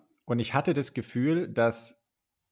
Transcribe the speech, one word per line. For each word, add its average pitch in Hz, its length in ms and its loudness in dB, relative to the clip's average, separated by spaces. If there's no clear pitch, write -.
und 120 140 0
ich 113 140 -4
hatte 147 200 2
das 139 200 0
Gefühl, 143 540 -2
dass - 600 0